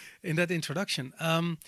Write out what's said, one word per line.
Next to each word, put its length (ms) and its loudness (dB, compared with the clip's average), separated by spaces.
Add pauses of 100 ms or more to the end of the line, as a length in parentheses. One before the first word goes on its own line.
<laughs> 200 -20
in 140 0
that 140 4
introduction. 680 -2
Um, 500 2